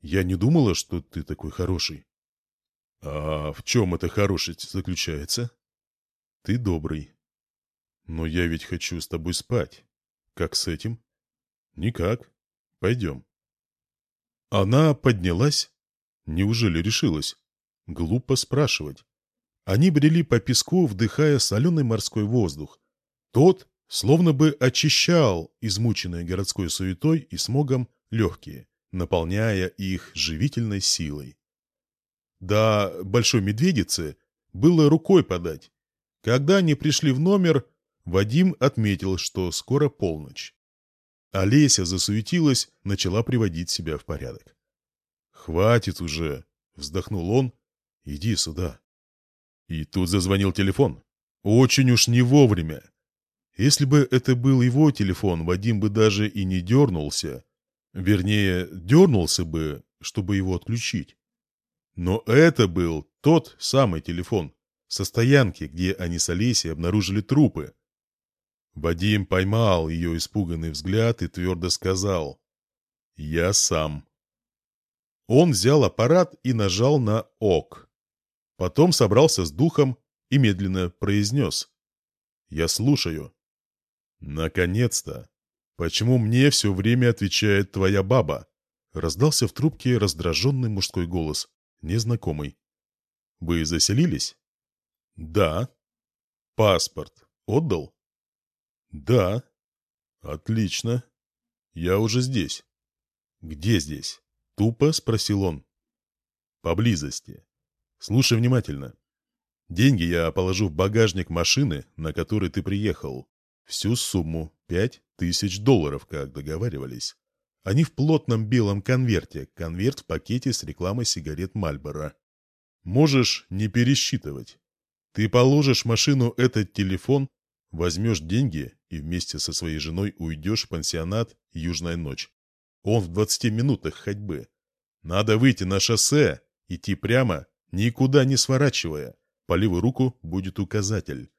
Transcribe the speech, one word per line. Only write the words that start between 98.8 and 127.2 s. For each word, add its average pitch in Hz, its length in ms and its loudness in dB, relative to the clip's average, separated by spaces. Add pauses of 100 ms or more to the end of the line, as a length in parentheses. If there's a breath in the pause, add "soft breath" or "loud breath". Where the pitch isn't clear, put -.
"Да". 98 520 0 (800)
"Отлично. 110 800 -4 (720)
Я 90 260 0
уже 113 220 0
здесь". 123 460 -4 (760)
"Где 82 400 -2
здесь?" 71 420 -12 (400)
тупо 117 300 2
спросил 107 500 -2
он. 82 220 -4 (960)
"Поблизости. 85 840 -2 (540)
Слушай - 400 0
внимательно. 101 560 -2 (760)
Деньги 98 360 2
я 85 260 0
положу 92 380 -2
в 78 40 -6
багажник 95 580 0
машины, 85 540 0 (120)
на 78 160 -6
которой 90 380 -2
ты 98 120 -6
приехал. 85 640 -6 (360)
Всю - 320 -4
сумму — 80 560 -4 (160)
пять 95 340 -4 (140)
тысяч 92 440 -4
долларов, 85 460 2
как 69 260 -10
договаривались". 71 840 -8 (480)
Они 120 200 2
в - 80 -8
плотном 131 540 0
белом 104 360 0
конверте, 110 720 -2
конверт 90 460 -4
в - 40 -20
пакете 120 480 -4
с - 120 -6
рекламой 98 420 -6
сигарет 78 500 -8
Мальборо. 73 580 -6 (680)
Можешь 131 680 2
не 101 160 -4
пересчитывать. 110 920 -2 (540)
Ты 107 160 0
положишь 131 540 4
в - 40 -4
машину 120 500 2
этот 120 360 0
телефон, 101 560 0 (420)